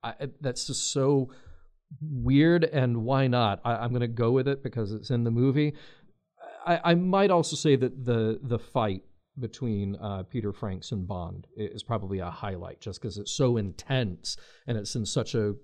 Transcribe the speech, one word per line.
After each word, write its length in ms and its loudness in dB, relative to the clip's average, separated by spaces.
I, 60 -6
I, 60 -6
that's 280 -4
just 240 -4
so 400 2
weird, 640 4
and 400 2
why 240 2
not? 380 2
I, 100 0
I'm 160 -2
gonna 160 0
go 240 2
with 160 4
it 160 -2
because 300 -4
it's 160 -10
in 140 2
the 80 2
movie. 420 4
I, 140 2
I 40 8
might 360 4
also 260 2
say 180 6
that 300 0
the, 380 2
the 160 -2
fight 420 -2
between, 580 -2
uh, 260 -6
Peter 300 -4
Franks 400 -8
and 140 -4
Bond 400 -8
i-, 60 -6
is 200 -8
probably 360 -4
a 100 -6
highlight, 500 -10
just 220 -12
'cause 160 -8
it's 140 -10
so 260 2
intense 800 -4
and 100 -2
it's 180 -8
in 100 -2
such 300 -2
a 280 0